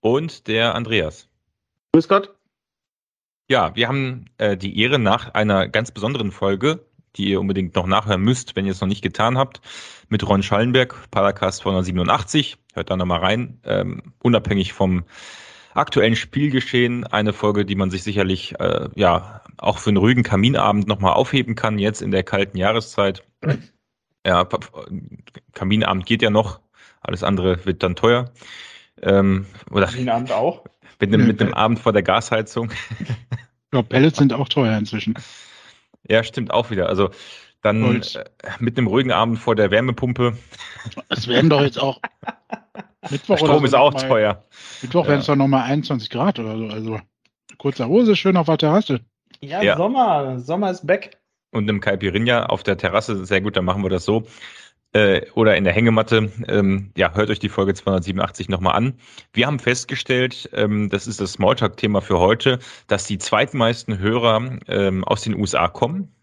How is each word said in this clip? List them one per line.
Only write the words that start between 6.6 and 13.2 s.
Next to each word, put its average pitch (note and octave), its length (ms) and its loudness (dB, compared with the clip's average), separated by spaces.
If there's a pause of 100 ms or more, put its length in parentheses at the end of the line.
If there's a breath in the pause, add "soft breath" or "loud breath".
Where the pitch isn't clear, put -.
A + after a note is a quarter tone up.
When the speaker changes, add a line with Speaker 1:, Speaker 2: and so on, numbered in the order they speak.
Speaker 1:
die G2 120 -2
ihr G2 100 2
unbedingt F#2+ 360 -4
noch F2+ 100 -2
nachhören G2 380 0
müsst, B2 320 -2
wenn G2 100 -2
ihr G2 60 -2
es F#2 100 -6
noch F#2+ 60 -2
nicht G2+ 160 -4
getan A2 340 0
habt, C3 240 -2 (480 loud breath)
mit G#2 180 -2
Ron G2 140 2
Schallenberg, B2 720 0
Padercast G2 480 0
zweihundertsiebenundachtzig, F#2 960 0 (160)
hört - 160 -8
da F#2 80 -2
noch F#2 80 -2
mal F2 140 0
rein, G#2+ 460 -2